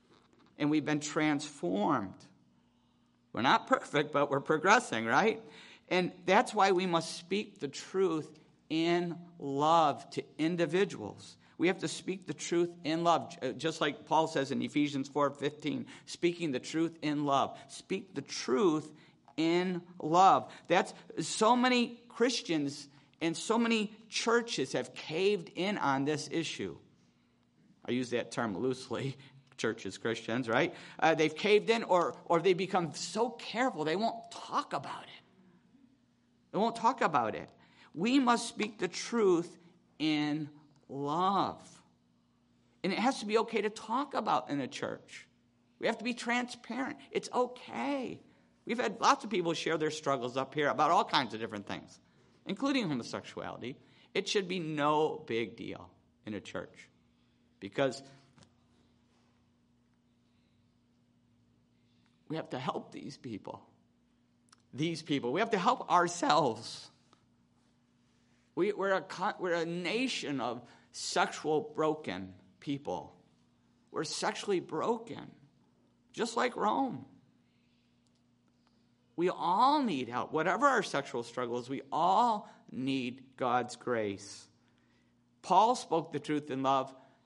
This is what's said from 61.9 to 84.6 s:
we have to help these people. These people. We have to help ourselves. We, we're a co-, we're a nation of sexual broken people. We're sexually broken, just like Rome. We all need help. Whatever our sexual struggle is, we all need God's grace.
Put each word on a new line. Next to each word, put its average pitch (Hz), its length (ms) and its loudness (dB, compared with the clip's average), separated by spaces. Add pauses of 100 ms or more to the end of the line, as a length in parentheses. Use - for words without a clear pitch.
we 156 60 -6
have - 160 -8
to 131 80 -4
help - 320 -6
these - 260 -14
people. - 500 -12 (1040)
These 156 300 -4
people. 127 320 -2
We 175 60 0
have 220 120 -2
to 208 60 2
help 240 320 0
ourselves. 165 1000 2 (1600)
We, 190 180 2
we're 190 220 0
a 180 80 0
co-, 185 380 -4
we're 175 140 -2
a 165 120 0
nation 175 760 -2
of 123 220 -4 (300)
sexual - 840 -2
broken 120 580 -2 (280)
people. 90 520 -8 (800)
We're 156 140 -4
sexually 180 560 -2
broken, 160 680 -4 (840)
just 233 240 -4
like 247 180 0
Rome. 208 500 -2 (2000)
We 175 120 2
all 240 540 4
need 135 240 0
help. 117 240 -4
Whatever 180 360 4
our 240 160 4
sexual 135 400 -4
struggle 123 360 -4
is, 123 100 -8
we 135 120 -6 (100)
all 202 580 2 (220)
need 127 520 -4 (120)
God's 123 400 0
grace. 107 680 -4 (960)